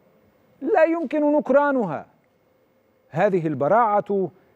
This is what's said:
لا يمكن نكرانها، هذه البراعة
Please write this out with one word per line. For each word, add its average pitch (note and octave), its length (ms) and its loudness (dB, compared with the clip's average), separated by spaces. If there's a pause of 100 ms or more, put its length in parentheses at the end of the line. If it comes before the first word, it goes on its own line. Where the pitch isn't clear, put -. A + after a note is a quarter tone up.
(600)
لا D#4+ 240 2
يمكن D#4 480 0
نكرانها، C4 760 0 (1040)
هذه F3+ 360 0
البراعة G3 840 0 (260)